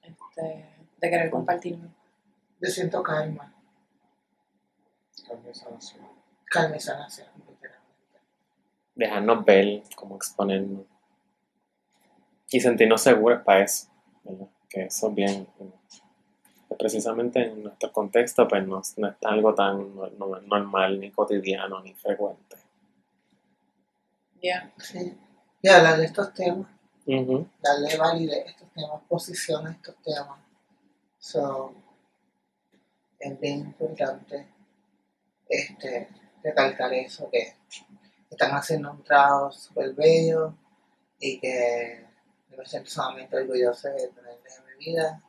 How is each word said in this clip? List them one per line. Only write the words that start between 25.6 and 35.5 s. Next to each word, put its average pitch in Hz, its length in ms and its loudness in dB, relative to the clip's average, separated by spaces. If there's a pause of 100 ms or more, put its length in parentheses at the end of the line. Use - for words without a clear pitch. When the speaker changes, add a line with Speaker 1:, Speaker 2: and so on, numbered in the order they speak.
Speaker 2:
Y 185 60 6
hablar 165 280 10
de 160 80 2
estos - 300 -4
temas. 185 340 -4 (380)
Speaker 4:
Ujú. 131 420 0 (140)
Speaker 2:
Darle 143 340 2
validez 160 500 0
a - 40 -20
estos - 220 -20
temas, 151 360 -12
posición 160 580 -6
a 160 60 -10
estos - 300 -20
temas. - 360 -8 (800)
So, 135 560 -6 (1400)
es 139 220 -12
bien 143 200 -6
importante, 143 840 -8 (1000)
este, - 600 -6 (340)